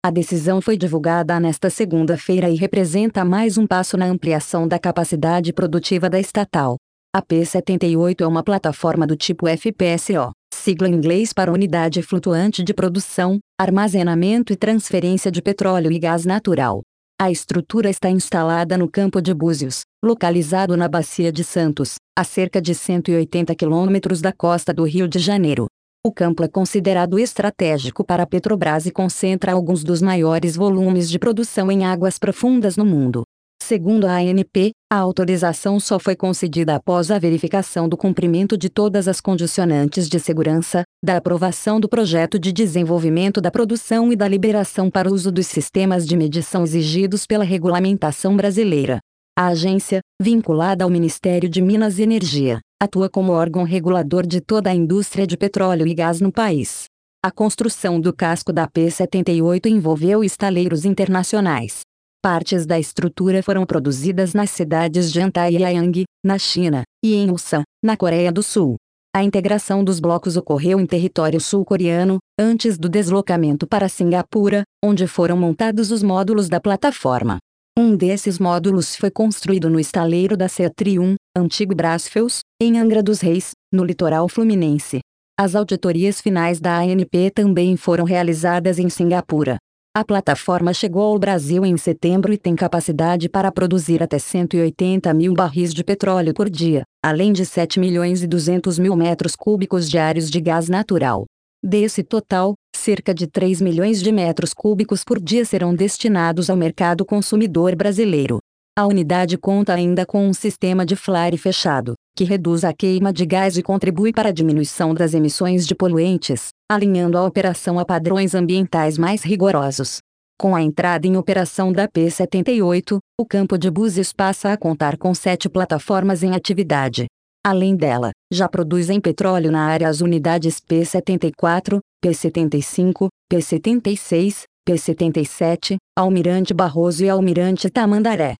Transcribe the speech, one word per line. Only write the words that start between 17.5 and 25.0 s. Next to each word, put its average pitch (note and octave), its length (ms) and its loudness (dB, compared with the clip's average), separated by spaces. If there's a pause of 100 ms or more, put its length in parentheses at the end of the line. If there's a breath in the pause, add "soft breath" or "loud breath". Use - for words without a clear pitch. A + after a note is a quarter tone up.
está F#3 200 -2
instalada E3+ 680 0
no F3 120 0
Campo G3 320 0
de F3 140 -2
Búzios, D3 460 -2 (240)
localizado F3+ 720 0
na F3 100 0
Bacia E3 460 -2
de D#3+ 100 -4
Santos, D#3 520 -2 (220)
a F#3 60 0
cerca F#3 380 -2
de E3+ 140 -2
cento F3+ 360 -2
e E3+ 60 4
oitenta E3 400 0
quilômetros F3+ 640 0
da F#3+ 120 -2
costa E3+ 400 0
do E3 120 0
Rio F3 240 0